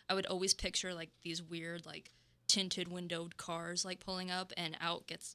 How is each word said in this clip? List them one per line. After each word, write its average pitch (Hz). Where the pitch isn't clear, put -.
I 190
would 190
always 190
picture, 185
like, 165
these 170
weird, 165
like, 156
tinted 185
windowed 175
cars, 170
like, 185
pulling 185
up, 185
and 160
out 170
gets, -